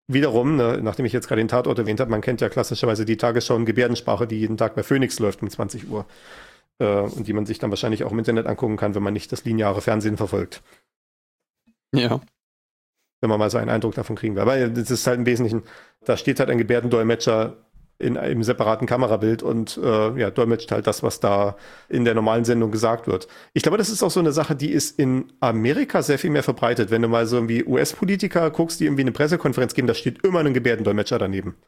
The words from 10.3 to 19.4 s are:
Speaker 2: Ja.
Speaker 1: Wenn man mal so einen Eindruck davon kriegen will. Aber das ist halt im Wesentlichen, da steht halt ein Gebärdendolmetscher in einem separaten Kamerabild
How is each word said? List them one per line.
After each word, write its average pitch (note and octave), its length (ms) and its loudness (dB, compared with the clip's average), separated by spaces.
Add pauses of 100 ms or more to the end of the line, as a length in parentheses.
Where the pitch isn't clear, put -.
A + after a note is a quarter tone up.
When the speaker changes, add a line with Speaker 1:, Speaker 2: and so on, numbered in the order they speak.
Speaker 2:
Ja. B2 260 2 (1040)
Speaker 1:
Wenn A2+ 80 0
man G#2+ 100 2
mal G#2+ 100 2
so A2+ 100 0
einen A2+ 100 -2
Eindruck A2 260 0
davon A2 220 -8
kriegen A2 180 -4
will. G2+ 60 0
Aber B2+ 260 2
das A#2 240 -4
ist A#2 160 -2
halt B2 120 0
im A#2+ 60 0
Wesentlichen, A#2 380 0 (400)
da A#2 140 0
steht - 220 -2
halt C3+ 100 2
ein B2 80 2
Gebärdendolmetscher A#2 960 2 (440)
in - 180 -2
einem - 240 -2
separaten A2 460 0
Kamerabild A2 560 0